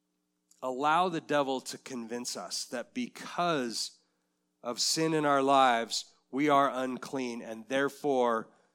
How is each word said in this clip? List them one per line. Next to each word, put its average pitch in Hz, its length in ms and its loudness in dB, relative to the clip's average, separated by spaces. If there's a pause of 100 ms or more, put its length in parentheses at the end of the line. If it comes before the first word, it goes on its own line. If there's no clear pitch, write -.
(600)
allow 151 480 2
the 160 120 -4
devil 139 400 0
to - 160 -12
convince 120 580 -8
us 92 300 -8
that - 280 -10
because 127 1000 -4 (680)
of 117 200 -6
sin 160 320 2
in 151 120 2
our 143 160 4
lives, 131 640 4 (260)
we 147 180 2
are 139 200 6
unclean 123 720 -6
and 110 280 -12
therefore 131 800 0 (260)